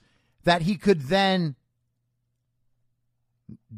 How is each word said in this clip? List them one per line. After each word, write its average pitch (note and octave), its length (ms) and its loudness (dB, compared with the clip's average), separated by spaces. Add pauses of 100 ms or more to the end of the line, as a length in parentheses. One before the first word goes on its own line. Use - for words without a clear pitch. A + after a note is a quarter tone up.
(440)
that E3+ 200 2
he G3 120 -2
could E3+ 280 0
then F#3 520 0 (2250)